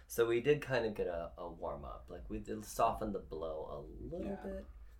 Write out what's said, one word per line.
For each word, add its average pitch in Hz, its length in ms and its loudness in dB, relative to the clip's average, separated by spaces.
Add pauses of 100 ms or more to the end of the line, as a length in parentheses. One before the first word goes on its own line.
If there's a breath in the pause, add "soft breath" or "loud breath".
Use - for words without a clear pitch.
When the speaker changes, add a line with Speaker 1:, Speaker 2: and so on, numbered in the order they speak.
Speaker 1:
So - 200 4
we 117 140 6
did 143 220 6
kind 123 240 4
of 104 80 0
get 98 140 0
a, 85 280 -2
a 85 140 -6
warm 78 340 -6
up. 60 240 -10
Like, 87 220 -10
we 110 80 -2
did 107 260 -6
soften 110 480 2
the 95 60 0
blow 80 540 -4
a - 320 -8 (100)
little 190 120 -4
Speaker 2:
Yeah. 196 180 -2
Speaker 1:
bit, 196 220 -6 (340 soft breath)